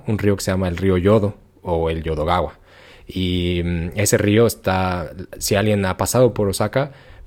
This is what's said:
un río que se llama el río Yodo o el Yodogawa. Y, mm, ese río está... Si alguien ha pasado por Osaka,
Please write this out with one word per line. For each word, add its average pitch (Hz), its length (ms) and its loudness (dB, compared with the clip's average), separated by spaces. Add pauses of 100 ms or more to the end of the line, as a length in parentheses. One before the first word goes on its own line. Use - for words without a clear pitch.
un 107 120 -2
río 101 180 2
que - 80 -8
se 98 80 -2
llama 92 160 0
el 87 80 -4
río 92 200 2
Yodo 101 380 4 (280)
o 82 280 0
el 80 140 -4
Yodogawa. 80 540 -2 (500)
Y, 90 560 -2
mm, 87 320 -4
ese 101 220 0
río 104 280 4
está... 92 680 -2 (260)
Si - 180 -2
alguien 104 300 2
ha 92 100 -2
pasado 117 380 2
por 104 140 0
Osaka, 113 440 -2 (340)